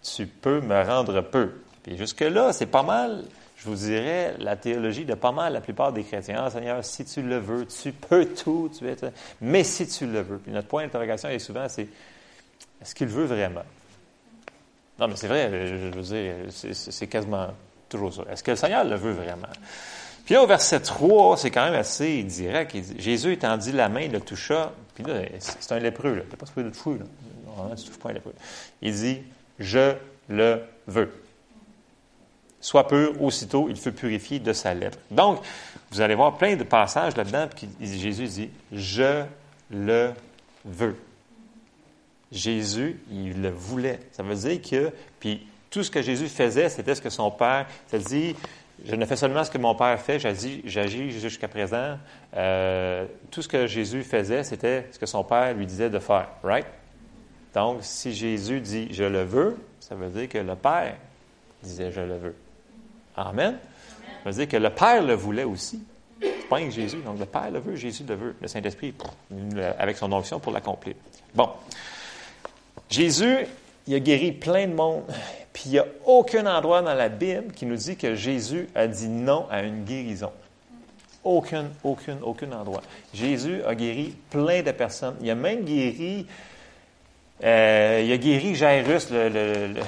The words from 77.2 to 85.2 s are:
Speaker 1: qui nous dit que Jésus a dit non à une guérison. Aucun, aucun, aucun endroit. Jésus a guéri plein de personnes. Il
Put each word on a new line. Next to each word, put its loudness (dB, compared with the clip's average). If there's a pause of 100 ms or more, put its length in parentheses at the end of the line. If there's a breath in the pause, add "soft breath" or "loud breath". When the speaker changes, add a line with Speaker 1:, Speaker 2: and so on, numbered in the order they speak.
Speaker 1:
qui -8
nous -2
dit -6
que -2
Jésus -4
a 4
dit -4
non 2
à -2
une -6
guérison. -6 (920)
Aucun, 0 (160)
aucun, -4
aucun -6
endroit. -6 (300 loud breath)
Jésus -2
a 2
guéri -4 (160)
plein 2
de -2
personnes. -4
Il -4